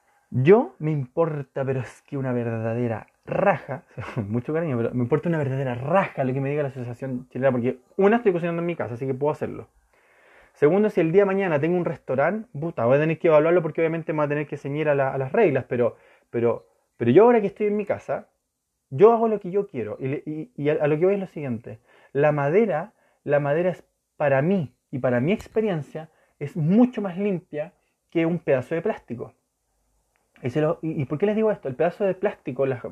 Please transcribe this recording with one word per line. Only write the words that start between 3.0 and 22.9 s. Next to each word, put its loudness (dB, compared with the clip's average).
raja, -2
<laughs> -12
mucho -4
cariño, -2
pero -2
me -2
importa 0
una 0
verdadera -2
raja -2
lo -2
que -2
me -2
diga -2
la -4
Asociación -10
Chilena, 0
porque 0
una, 4
estoy 2
cocinando -4
en -4
mi -4
casa, -6
así -6
que -2
puedo 0
hacerlo. -8
Segundo, 4
si 0
el 2
día 6
de 4
mañana 0
tengo 0
un -2
restaurante, -2
puta, -4
voy 6
a 2
tener 0
que 2
evaluarlo 6
porque -2
obviamente -2
me -2
voy 2
a -6
tener -2
que -10
ceñir -4
a 2
la, 0
a -4
las -4
reglas, 2
pero, 0
pero, 0
pero 2
yo 8
ahora 6
que -2
estoy -4
en 0
mi -4
casa, -6
yo 6
hago 2
lo -2
que -10
yo -2
quiero, -8
y -6
le, -6
y, -10
y 0
a, 2
a 0
lo 2
que 0
voy 2
es -2
lo -8
siguiente. -10
La 2
madera, 0